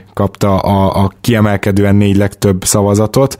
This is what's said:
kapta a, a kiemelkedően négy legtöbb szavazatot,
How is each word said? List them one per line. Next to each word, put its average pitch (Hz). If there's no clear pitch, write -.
kapta 98
a, 98
a 92
kiemelkedően 101
négy 101
legtöbb 98
szavazatot, 107